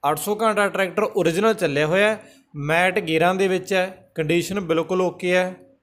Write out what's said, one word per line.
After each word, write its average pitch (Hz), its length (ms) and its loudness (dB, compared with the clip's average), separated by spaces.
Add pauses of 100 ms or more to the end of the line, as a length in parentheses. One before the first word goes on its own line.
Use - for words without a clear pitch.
ਅੱਠ 147 160 0
ਸੌ 202 180 -4
ਘੰਟਾ 214 320 0
ਟਰੈਕਟਰ 185 360 -2
ਓਰੀਜਨਲ 190 500 2
ਚੱਲਿਆ 151 320 0
ਹੋਇਆ। 208 320 2 (380)
ਮੈਟ 170 440 0
ਗੇਅਰਾਂ 170 340 2
ਦੇ 190 140 0
ਵਿੱਚ 185 240 -2
ਹੈ, 185 140 0 (280)
ਕੰਡੀਸ਼ਨ 170 480 -2
ਬਿਲਕੁਲ 165 380 -2
ਓਕੇ 180 340 -2
ਹੈ। 185 220 0 (260)